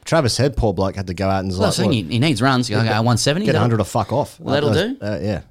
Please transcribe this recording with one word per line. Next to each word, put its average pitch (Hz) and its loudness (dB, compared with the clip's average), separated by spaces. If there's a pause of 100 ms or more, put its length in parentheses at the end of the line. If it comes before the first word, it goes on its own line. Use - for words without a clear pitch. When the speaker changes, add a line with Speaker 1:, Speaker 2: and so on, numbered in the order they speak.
Speaker 1:
Travis 147 0
Head, 131 0
poor 107 0
bloke, 95 -2
had 98 -6
to 90 -6
go 95 -2
out 95 0
and 95 -4
was 92 -2
Speaker 2:
Well, 104 2
Speaker 1:
like, - 0
Speaker 2:
I'm 170 0
saying 196 2
Speaker 1:
"Look, 107 0
Speaker 2:
he, 82 -4
he 120 0
needs 127 2
runs. 127 2
Go, 107 0
Speaker 1:
get, 113 0
Speaker 2:
okay, 107 0
one 117 2
seventy, 165 0
Speaker 1:
get 190 2
Speaker 2:
that'll - 2
Speaker 1:
a 120 2
hundred 113 2
or - -2
fuck - -2
off." 135 -4
Speaker 2:
Well, 147 -2
that'll 147 0
Speaker 1:
Like, 214 0
Speaker 2:
do. - -8
Speaker 1:
uh, 104 -4
yeah. 98 -2